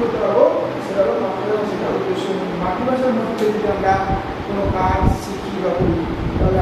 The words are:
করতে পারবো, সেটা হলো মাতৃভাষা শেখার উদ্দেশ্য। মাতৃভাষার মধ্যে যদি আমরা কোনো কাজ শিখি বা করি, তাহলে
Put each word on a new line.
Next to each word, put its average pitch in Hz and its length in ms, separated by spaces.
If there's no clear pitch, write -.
করতে 226 220
পারবো, 196 200
সেটা 196 180
হলো - 200
মাতৃভাষা 208 460
শেখার - 280
উদ্দেশ্য। 185 280
মাতৃভাষার 247 540
মধ্যে 220 360
যদি 202 220
আমরা 190 180
কোনো 202 160
কাজ 185 240
শিখি 196 400
বা 180 160
করি, - 180
তাহলে - 240